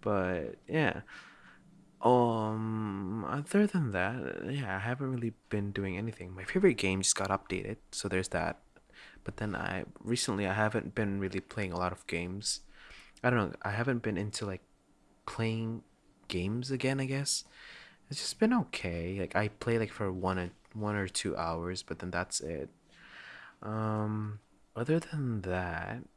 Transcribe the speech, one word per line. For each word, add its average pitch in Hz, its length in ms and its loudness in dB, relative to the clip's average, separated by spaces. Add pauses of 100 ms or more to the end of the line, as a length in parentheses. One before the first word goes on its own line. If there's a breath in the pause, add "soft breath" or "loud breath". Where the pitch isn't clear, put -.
But, 92 540 0 (120)
yeah. 147 360 2 (960 loud breath)
Um, 110 1300 4
other 147 380 4
than 160 240 2
that, 90 600 0
yeah, 123 240 -2
I 95 40 0
haven't 127 340 -2
really 117 220 -2 (160)
been 101 200 0
doing 95 280 -2
anything. 92 360 -6
My 92 100 -10
favorite 185 340 6
game 95 240 4
just - 120 4
got 104 140 0
updated, 98 480 -2 (160)
so - 160 -4
there's 92 200 0
that. 82 300 0 (640 loud breath)
But - 140 -6
then 107 180 -4
I, 90 300 -4 (180)
recently 104 440 0
I 95 80 2
haven't 107 400 2
been 101 260 0
really 95 200 -2
playing 92 340 -4
a - 20 -2
lot 90 160 0
of - 140 -12
games. 90 540 -4 (600 loud breath)
I 123 60 4
don't 113 220 4
know, - 100 -12
I 101 120 -2
haven't 117 280 0
been 107 160 -2
into, 104 300 -4
like, 95 160 -6 (640)
playing 113 560 -2 (460)
games 107 420 0
again, 135 300 2
I 135 40 0
guess. 135 400 0 (640 loud breath)
It's 143 120 -6
just - 180 -4
been 226 160 6
okay. 90 640 -2
Like, 90 160 0
I 104 120 4
play, 117 300 0
like, 107 140 0
for 101 180 -2
one, 92 420 0 (200)
one 104 240 -2
or 98 100 0
two - 300 -2
hours, 85 460 -2
but - 160 -8
then 90 120 -6
that's 87 300 -2
it. 76 300 -6 (920 loud breath)
Um, 107 760 -2 (360)
other 139 240 2
than 131 440 -2
that 90 560 -2 (180)